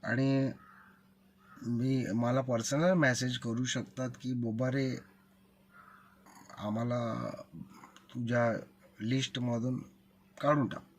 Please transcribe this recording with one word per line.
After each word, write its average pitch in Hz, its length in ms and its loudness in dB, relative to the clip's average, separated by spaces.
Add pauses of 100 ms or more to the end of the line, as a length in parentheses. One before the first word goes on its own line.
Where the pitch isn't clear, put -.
आणि 135 480 2 (1120)
मी, 120 480 0
मला 120 280 2
पर्सनल 131 520 2
मेसेज 127 440 2
करू 120 260 -2
शकतात 127 460 -4 (120)
की, 127 120 -4
"बाबा 120 360 0
रे, 131 280 0 (1600)
आम्हाला 117 720 -2 (840)
तुझ्या 120 400 2 (480)
लिस्टमधून 123 800 -2 (600)
काढून 143 260 4
टाक." - 160 -8 (160)